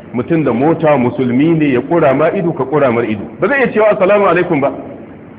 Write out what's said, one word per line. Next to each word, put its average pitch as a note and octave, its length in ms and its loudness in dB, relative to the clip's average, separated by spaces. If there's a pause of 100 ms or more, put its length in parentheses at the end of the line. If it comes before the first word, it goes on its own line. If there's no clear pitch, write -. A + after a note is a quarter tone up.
(120)
Mutum D#3 320 -2
da B2+ 80 0
mota D3+ 460 2
musulmi B2+ 560 0
ne D3+ 180 0
ya B2 100 2
kura D#3+ 320 2
ma D#3 200 2
ido, E3+ 180 -2
ka C3 120 -4
kura C3+ 260 2
mar A#2 140 0
ido. G#2+ 180 -4 (160)
Ba F3 80 -2
zai C#4 140 0
iya A3+ 120 0
cewa, G#3+ 220 2
"Assalamu G3+ 320 2
alaikum" F3 340 0
ba. C3+ 120 0 (640)